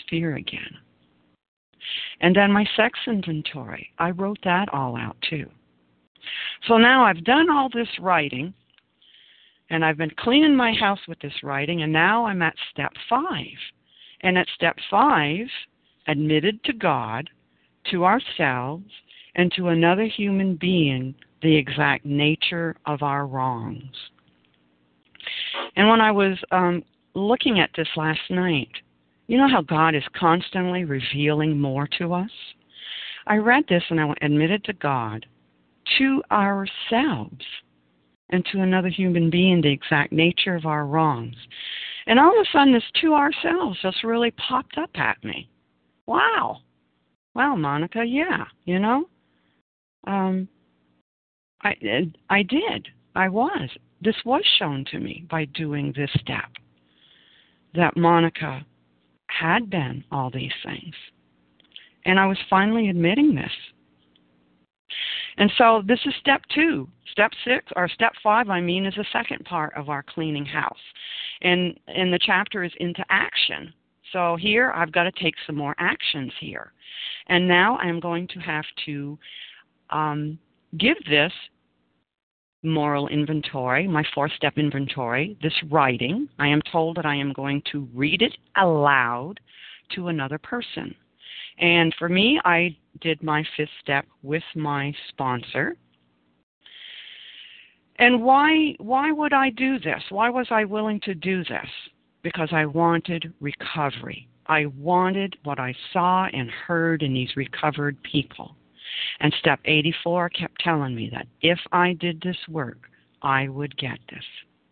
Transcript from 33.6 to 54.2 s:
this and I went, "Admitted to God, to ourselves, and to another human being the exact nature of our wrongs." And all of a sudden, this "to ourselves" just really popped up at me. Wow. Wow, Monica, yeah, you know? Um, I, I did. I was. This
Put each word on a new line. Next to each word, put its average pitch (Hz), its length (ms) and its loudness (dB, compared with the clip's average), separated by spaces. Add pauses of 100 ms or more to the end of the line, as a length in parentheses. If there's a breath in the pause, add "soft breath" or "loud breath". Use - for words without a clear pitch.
this 175 220 4
and 165 100 2
I 151 60 2
went, 147 160 -2
"Admitted 156 440 2
to 208 80 -6
God, 113 520 -2 (720)
to 269 340 2
ourselves, 196 1120 0 (840)
and 180 220 2
to 196 100 -2
another 185 280 2
human 170 420 2
being 180 300 6
the 147 100 4
exact 143 400 0
nature 170 420 2
of 160 140 -4
our 151 180 0
wrongs." 139 500 0 (680 loud breath)
And 226 140 6
all 370 200 8
of 381 60 4
a - 60 -6
sudden, 277 220 8
this 233 100 4 (180)
"to 311 140 4
ourselves" 302 680 0
just 190 220 -4
really 233 280 0
popped - 460 -4
up 330 180 -6
at 117 280 -2
me. 80 260 -10 (580)
Wow. 226 500 0 (760)
Wow, 269 220 0
Monica, 156 500 -2
yeah, 247 400 -2 (200)
you 180 120 0
know? 240 320 0 (960)
Um, 190 420 -2 (1160)
I, 202 120 -2 (540)
I 196 140 4
did. 262 440 -4 (280)
I 185 120 2
was. 220 420 -2 (320)
This 220 220 2